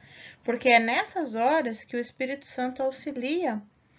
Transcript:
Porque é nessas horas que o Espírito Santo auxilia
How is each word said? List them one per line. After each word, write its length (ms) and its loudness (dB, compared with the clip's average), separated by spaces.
Porque 280 0
é 100 10
nessas 560 0
horas 480 2
que 140 -6
o 20 0
Espírito 460 -6
Santo 360 -6
auxilia 800 -2